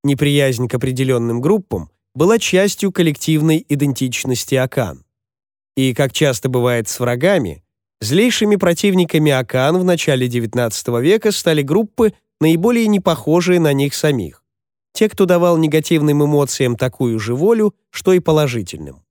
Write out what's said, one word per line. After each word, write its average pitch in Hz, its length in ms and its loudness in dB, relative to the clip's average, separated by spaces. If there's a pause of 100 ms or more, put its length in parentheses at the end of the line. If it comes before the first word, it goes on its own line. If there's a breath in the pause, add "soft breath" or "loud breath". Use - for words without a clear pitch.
Неприязнь 139 640 0
к 127 60 -4
определенным 123 640 -2
группам 147 500 -2 (240)
была 190 240 2
частью 190 540 0
коллективной 156 760 0
идентичности 131 840 -2
Акан. 127 500 -4 (720)
И, 131 180 0
как 139 180 0
часто 139 360 0
бывает 123 400 0
с - 120 -10
врагами, 123 640 -2 (360)
злейшими 208 560 0
противниками 175 760 2
Акан 131 460 0
в 185 60 0
начале 143 440 0
девятнадцатого 120 720 -4
века 208 320 2
стали 156 300 0
группы, 208 500 0 (280 soft breath)
наиболее 170 460 2
непохожие 180 720 0
на 156 140 2
них 139 220 -2
самих. 123 500 -4 (480)
Те, 214 160 0
кто - 160 0
давал 175 320 2
негативным 151 680 2
эмоциям 139 520 0
такую 120 420 -2
же 110 160 -4
волю, 214 400 2 (160)
что - 220 -2
и 180 80 4
положительным. 120 920 -2